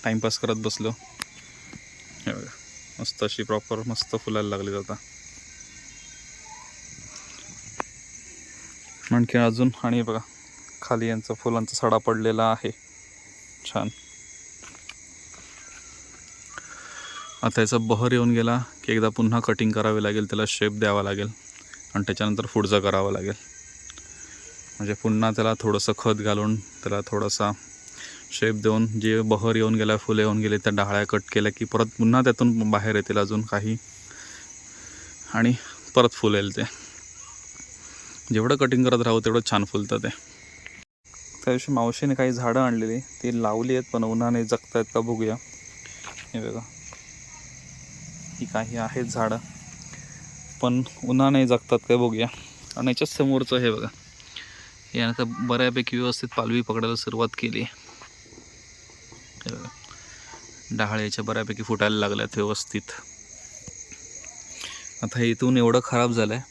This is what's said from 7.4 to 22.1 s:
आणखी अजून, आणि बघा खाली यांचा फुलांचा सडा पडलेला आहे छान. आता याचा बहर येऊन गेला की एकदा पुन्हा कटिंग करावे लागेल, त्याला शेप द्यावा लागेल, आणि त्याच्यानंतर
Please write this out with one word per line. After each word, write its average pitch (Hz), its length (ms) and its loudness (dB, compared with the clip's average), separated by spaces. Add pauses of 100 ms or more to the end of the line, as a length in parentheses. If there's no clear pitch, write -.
आणखी 120 260 4
अजून, 120 320 4 (140)
आणि 120 180 2
बघा 110 180 -2 (640)
खाली 113 260 0
यांचा 113 260 -4
फुलांचा 117 420 -2
सडा 113 220 4
पडलेला 110 460 2
आहे 113 260 2 (960)
छान. - 220 -2 (3500)
आता 117 180 2
याचा 113 200 4
बहर 113 320 2
येऊन 120 200 6
गेला 117 260 4 (260)
की - 80 0
एकदा 110 160 4
पुन्हा 113 320 4
कटिंग 113 320 2
करावे 107 300 2
लागेल, 104 220 2
त्याला 104 240 0
शेप 104 240 0
द्यावा 104 300 2
लागेल, 98 260 -2 (680)
आणि 101 120 0
त्याच्यानंतर 107 400 0